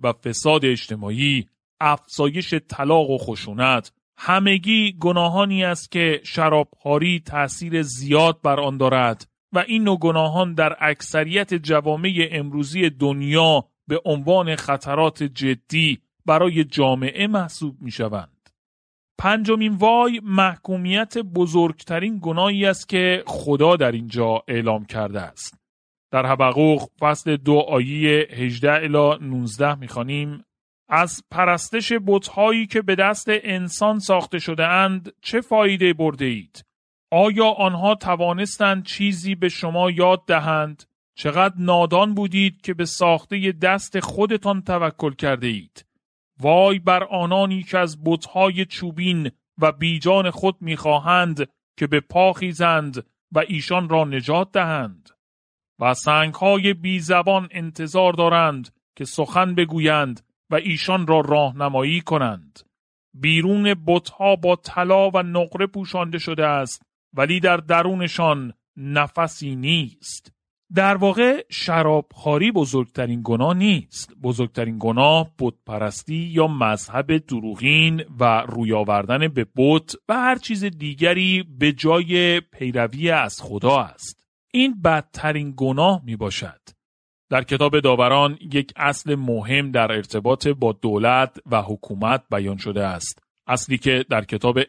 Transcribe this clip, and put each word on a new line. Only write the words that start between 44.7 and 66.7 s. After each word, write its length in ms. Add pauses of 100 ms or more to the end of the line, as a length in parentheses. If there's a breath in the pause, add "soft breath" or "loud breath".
کرده 340
اید. 380 (540)
وای 400
بر 240
آنانی 600
که 140
از 280
بت‌های 600
چوبین 640 (260)
و 140
بیجان 580
خود 320
می‌خواهند 880 (280)
که 100
به 120
پا 340
خیزند 720 (260)
و 160
ایشان 420
را 160
نجات 460
دهند. 580 (680)
و 140
سنگ‌های 800
بی 260
زبان 520
انتظار 640
دارند 560 (260)
که 100
سخن 500
بگویند 640 (280)
و 60
ایشان 520
را 120
راهنمایی 800
کنند. 580 (540)
بیرون 640 (120)
بت‌ها 480
با 200
طلا 540
و 140
نقره 440
پوشانده 500
شده 280
است، 360 (320)